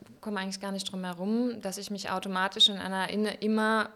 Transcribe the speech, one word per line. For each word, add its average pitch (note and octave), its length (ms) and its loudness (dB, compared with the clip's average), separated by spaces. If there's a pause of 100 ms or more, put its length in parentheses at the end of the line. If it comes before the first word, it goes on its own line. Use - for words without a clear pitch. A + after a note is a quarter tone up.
(220)
komme G#3 180 -4
eigentlich F#3+ 200 -4
gar G3 120 -4
nicht G3 200 -6
drum F#3 120 -6
herum, G#3+ 580 0
dass F#3+ 160 -4
ich G3+ 120 -8
mich G3 220 -4
automatisch F#3+ 580 2
in G3+ 80 -2
einer F#3 320 0
in-, G#3 160 2
immer G#3+ 720 2